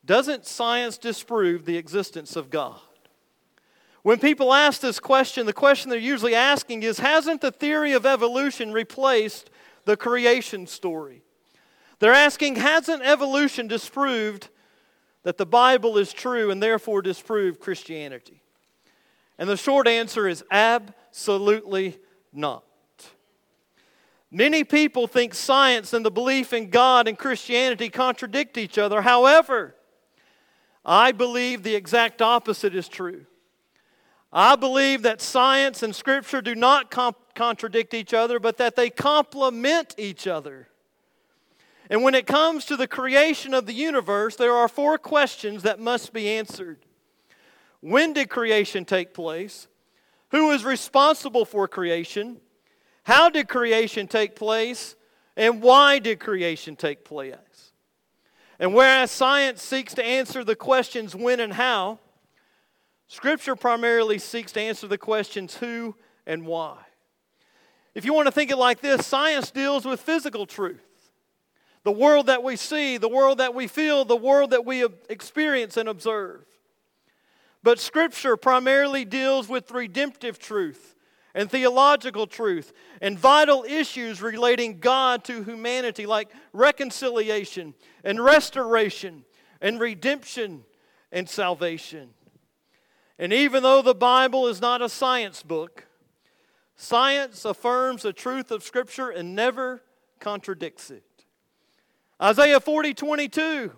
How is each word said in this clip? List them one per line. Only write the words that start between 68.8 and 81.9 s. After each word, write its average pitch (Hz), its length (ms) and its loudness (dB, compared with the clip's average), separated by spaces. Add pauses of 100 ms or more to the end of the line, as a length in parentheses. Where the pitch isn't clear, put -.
this, 277 240 0
science 285 440 -2
deals 269 360 -4
with 262 140 -6
physical 285 440 -4
truth, - 640 -12 (760)
the 202 80 0
world 285 340 4
that 254 160 2
we 254 140 -6
see, 285 420 -6
the 220 100 -2
world 269 300 2
that 254 160 -2
we 247 140 -6
feel, 294 360 0
the 233 120 2
world 269 340 2
that 240 160 2
we 254 180 -2 (240)
experience 247 720 -4
and 220 100 -4
observe. 208 560 -8 (1160)
But 233 180 4
Scripture 302 560 -2
primarily 269 720 0
deals 262 420 -2
with 254 220 -8
redemptive 240 680 -8
truth 190 560 -8 (400)
and 208 160 -6
theological 254 760 2